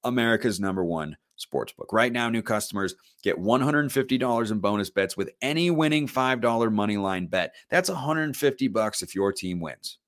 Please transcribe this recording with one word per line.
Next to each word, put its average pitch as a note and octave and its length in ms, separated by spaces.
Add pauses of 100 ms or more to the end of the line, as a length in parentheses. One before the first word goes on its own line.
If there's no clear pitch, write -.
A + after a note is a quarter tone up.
America's A#2 560
number F#2+ 240
one D#2+ 320 (220)
sportsbook. - 540
Right A#2 220
now, A#2 160
new A#2 120
customers G#2 540 (280)
get E2 140
one A2 240
hundred D3 300
fifty C3 260
dollars A#2 340
in G#2+ 80
bonus G2+ 300
bets F#2+ 260
with G2 160 (100)
any D#3+ 280
winning D#3 380
five B2+ 340
dollar A#2 300
money G#2 260
line F#2+ 300
bet. F2 260 (160)
That's F3+ 200
a F#3 60
hundred D3 400
fifty C3+ 340
bucks G#2+ 340
if - 100
your G2 180
team F2+ 280
wins. - 480